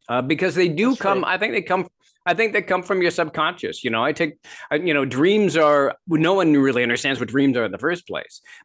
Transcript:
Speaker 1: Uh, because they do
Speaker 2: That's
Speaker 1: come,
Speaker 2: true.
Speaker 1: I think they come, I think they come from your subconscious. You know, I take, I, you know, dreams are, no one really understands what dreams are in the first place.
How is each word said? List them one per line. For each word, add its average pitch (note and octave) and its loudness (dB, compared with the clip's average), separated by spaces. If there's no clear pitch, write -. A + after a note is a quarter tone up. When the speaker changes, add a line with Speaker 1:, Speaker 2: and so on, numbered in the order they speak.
Speaker 1:
Uh, B2+ 0
because D#3 -2
they F3 2
do F3+ 0
Speaker 2:
That's C4+ -2
Speaker 1:
come, G3 0
Speaker 2:
true. - -4
Speaker 1:
I F#3 0
think G#3+ -4
they G#3+ -2
come, F3+ -2
I F3 2
think G#3+ 0
they G3+ 0
come F#3 -2
from F#3 -2
your E3+ 2
subconscious. D#3+ -4
You A#2+ -4
know, A2+ 0
I D3 0
take, D3+ -4
I, D3+ 2
you E3+ -2
know, C#3+ 2
dreams E3 2
are, D3 4
no D#3+ 2
one F3+ 2
really C3+ 2
understands B2 -2
what A2+ -6
dreams C3+ 2
are A#2+ 0
in F#2+ -6
the G2 -8
first E3+ -4
place. - -12